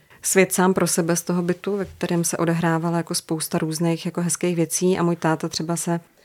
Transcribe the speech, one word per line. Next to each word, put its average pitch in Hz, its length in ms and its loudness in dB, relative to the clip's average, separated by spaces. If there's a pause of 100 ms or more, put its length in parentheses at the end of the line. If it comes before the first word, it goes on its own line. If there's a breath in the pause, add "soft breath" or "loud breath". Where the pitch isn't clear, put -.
(240 soft breath)
svět 185 300 4
sám 185 200 4
pro 175 140 2
sebe 170 280 0
z 170 60 -4
toho 180 200 -2
bytu, 175 360 -2
ve 190 80 -4
kterém 175 380 -2
se - 140 -4
odehrávala 165 600 0
jako 165 180 -4
spousta - 420 -4
různých 165 480 -2
jako 175 160 -4
hezkých 175 340 0
věcí. 170 440 0
A 170 40 0
můj 170 120 2
táta 160 340 -2
třeba 165 260 -4
se, 170 240 -2 (260 soft breath)